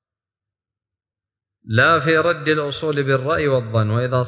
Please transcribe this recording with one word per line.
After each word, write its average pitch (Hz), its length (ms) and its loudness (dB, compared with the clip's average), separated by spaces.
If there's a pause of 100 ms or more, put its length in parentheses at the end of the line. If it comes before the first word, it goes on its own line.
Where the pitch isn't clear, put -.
(1600)
لا 143 360 2
في 160 180 2
رد 160 300 0
الأصول 147 560 -2
بالرأي 139 440 0
والظن، 113 420 0
وإذا 123 380 0